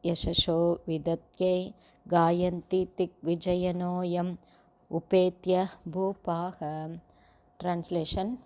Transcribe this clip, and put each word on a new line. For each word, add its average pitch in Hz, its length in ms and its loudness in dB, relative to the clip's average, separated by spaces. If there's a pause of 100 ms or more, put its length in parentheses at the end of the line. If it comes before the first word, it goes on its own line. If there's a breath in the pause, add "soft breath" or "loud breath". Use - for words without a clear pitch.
யசசோ 170 720 2 (120)
விதத்யை 175 840 -2 (360 soft breath)
காயந்தி 175 880 2
திக்விஜயனோயம் 180 1400 -2 (560 soft breath)
உபேத்ய 185 760 2 (260)
பூபாக. 170 960 -4 (720 soft breath)
டிரான்ஸ்லேஷன். 180 840 -2